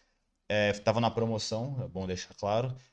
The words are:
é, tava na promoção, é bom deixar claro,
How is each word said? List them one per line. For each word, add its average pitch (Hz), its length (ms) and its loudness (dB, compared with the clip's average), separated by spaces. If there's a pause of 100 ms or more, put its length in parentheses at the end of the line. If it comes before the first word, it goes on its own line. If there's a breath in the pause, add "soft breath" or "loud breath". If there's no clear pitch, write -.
(480)
é, 104 260 4
tava 107 260 2
na 113 100 4
promoção, 113 760 -2
é 85 40 -8
bom 92 180 -6
deixar 92 280 -6
claro, 117 400 0 (180 soft breath)